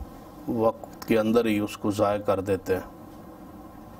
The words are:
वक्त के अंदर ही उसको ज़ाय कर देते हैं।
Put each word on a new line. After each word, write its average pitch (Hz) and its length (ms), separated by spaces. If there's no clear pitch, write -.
वक्त - 580
के 113 100
अंदर 113 300
ही 104 120
उसको 104 340
ज़ाय 104 260
कर 101 220
देते 95 320
हैं। 92 160